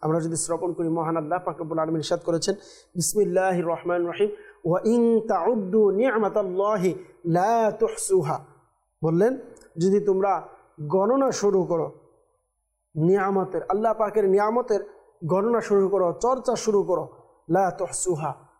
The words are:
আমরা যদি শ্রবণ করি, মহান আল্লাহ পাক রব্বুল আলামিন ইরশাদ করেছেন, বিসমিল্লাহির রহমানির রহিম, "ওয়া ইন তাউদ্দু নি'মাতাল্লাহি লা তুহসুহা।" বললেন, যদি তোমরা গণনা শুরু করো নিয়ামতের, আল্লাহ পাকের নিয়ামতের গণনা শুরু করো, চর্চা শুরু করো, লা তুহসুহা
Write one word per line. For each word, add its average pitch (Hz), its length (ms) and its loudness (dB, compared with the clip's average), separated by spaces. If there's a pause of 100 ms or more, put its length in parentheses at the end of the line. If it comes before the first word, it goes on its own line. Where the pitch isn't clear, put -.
আমরা 160 200 -2
যদি 165 160 -6
শ্রবণ 170 360 -4
করি, 170 160 -4
মহান 165 280 -2
আল্লাহ 160 280 -2
পাক 170 160 -6
রব্বুল 160 180 -4
আলামিন 160 180 -2
ইরশাদ 165 240 -2
করেছেন, 170 340 -2 (400)
বিসমিল্লাহির 185 720 0
রহমানির 175 440 -2
রহিম, 175 220 -2 (340)
"ওয়া 170 200 0
ইন 233 440 4
তাউদ্দু 202 640 2
নি'মাতাল্লাহি 196 1040 0 (320)
লা 208 440 2
তুহসুহা।" 160 760 -2 (600)
বললেন, 190 340 2 (400)
যদি 190 220 4
তোমরা 190 480 0 (320)
গণনা 202 520 2
শুরু 196 320 2
করো 156 280 -2 (1040)
নিয়ামতের, 185 720 0
আল্লাহ 214 260 0
পাকের 214 340 0
নিয়ামতের 214 520 2 (440)
গণনা 202 360 0
শুরু 196 280 2
করো, 185 340 2
চর্চা 247 340 0
শুরু 202 260 2
করো, 160 260 -2 (420)
লা 185 200 2
তুহসুহা 165 640 -4 (260)